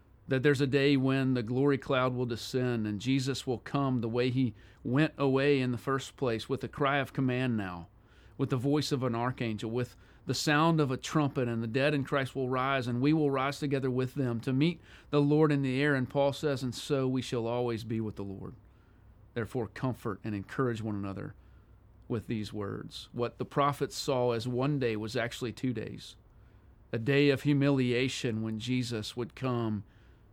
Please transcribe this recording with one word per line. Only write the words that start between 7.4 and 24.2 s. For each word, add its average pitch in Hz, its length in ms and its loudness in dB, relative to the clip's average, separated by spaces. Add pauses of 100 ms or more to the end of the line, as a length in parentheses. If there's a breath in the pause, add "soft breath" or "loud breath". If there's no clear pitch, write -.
now, 90 320 -6 (480 soft breath)
with 135 140 -2
the 135 80 0
voice 139 340 2
of 127 100 0
an 123 120 0
archangel, 117 560 -2
with 123 260 -4 (300 soft breath)
the 127 80 -2
sound 156 480 4
of 131 80 2
a 123 80 -2
trumpet, 139 500 0
and 117 140 -2
the 117 40 -4
dead 131 280 2
in 135 100 0
Christ 135 320 -2
will 127 140 -2
rise, 131 360 0
and 120 140 0
we 147 140 4
will 151 160 4
rise 139 280 0
together 139 320 -2
with 127 220 0
them 123 280 0
to 131 120 -2
meet 165 300 2 (260 loud breath)
the 147 140 4
Lord 151 280 6
in 143 120 2
the 131 180 0
air. 147 140 4
And 127 160 0
Paul 139 240 2
says, 139 280 -2
"And 123 120 -4
so 135 340 0
we 131 140 0
shall 117 240 -2
always 117 380 -2
be 113 180 -4
with 107 140 -6
the 101 60 -8
Lord." 98 320 -10 (760 soft breath)
Therefore, 113 360 -4
comfort 117 540 -6
and 107 120 -6
encourage 110 480 -4
one 107 120 -4
another 101 380 -8 (760 soft breath)
with 113 200 -4
these 107 280 -6
words. 104 580 -8
What 120 240 -4
the 123 80 -6
prophets 143 500 -2
saw 123 380 0